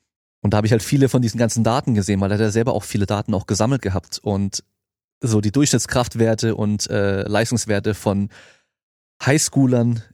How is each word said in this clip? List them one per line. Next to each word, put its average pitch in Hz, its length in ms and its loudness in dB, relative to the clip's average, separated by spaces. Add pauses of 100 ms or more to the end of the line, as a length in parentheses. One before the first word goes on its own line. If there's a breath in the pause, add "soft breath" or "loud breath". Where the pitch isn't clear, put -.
(420 soft breath)
Und 104 120 0
da 107 40 4
hab 107 60 2
ich 110 80 2
halt 113 100 4
viele 139 280 2
von 127 100 2
diesen 113 180 -2
ganzen 113 260 0
Daten 120 300 0
gesehen, 101 260 0
weil 98 100 0
er 104 40 -2
hat 104 60 0
ja 110 100 0
selber 117 220 0
auch - 120 -4
viele 101 200 -2
Daten 104 300 -2
auch 98 120 -4
gesammelt 110 360 0
gehabt. 95 400 -6
Und 98 420 -4 (580)
so 110 200 2
die 104 100 0
Durchschnittskraftwerte 117 1000 0
und, 104 340 -2
äh, 101 400 0
Leistungswerte 107 640 0
von 101 380 -2 (960 loud breath)
Highschoolern 123 760 2 (120)